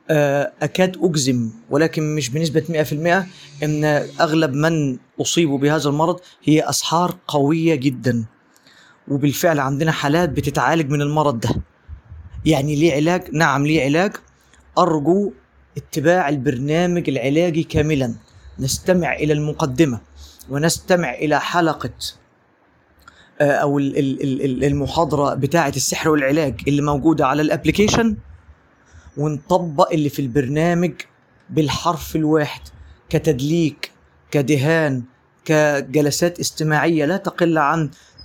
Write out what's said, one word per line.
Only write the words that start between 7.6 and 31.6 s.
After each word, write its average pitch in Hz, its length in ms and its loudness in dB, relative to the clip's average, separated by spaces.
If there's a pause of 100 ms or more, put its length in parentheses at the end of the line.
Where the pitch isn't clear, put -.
جدًا، 123 500 -2 (840)
وبالفعل 143 520 0
عندنا 139 320 0
حالات 160 360 0
بتتعالج 143 640 0
من 147 120 0
المرض 147 380 0
ده. 110 100 0 (960)
يعني 147 320 2
ليه 156 180 2
علاج؟ 175 380 0
نعم 143 340 2
ليه 151 180 2
علاج. 170 280 2 (680)
أرجو 170 540 2 (440)
اتباع 160 520 0
البرنامج 147 800 0
العلاجي 147 540 0
كاملًا، 147 520 0 (440)
نستمع 151 540 0
إلى 151 200 0
المقدمة، 151 680 0 (500)
ونستمع 156 640 -2
إلى 147 260 0
حلقة، 156 500 -2 (1500)
آه، 143 120 4
أو 143 260 0
ال-، 139 200 -2
ال-، 135 240 -2
ال-، 135 220 -2
ال-، 131 200 -2
المحاضرة 143 720 0
بتاعة 143 420 0
السحر - 320 -2
والعلاج 143 600 2
اللي 143 140 2
موجودة 147 440 2
على 143 160 2
الابليكيشن، 208 760 0 (1000)
ونطبق 151 760 0
اللي 151 160 0
في 143 140 -4
البرنامج 151 720 0 (580)
بالحرف 151 680 -2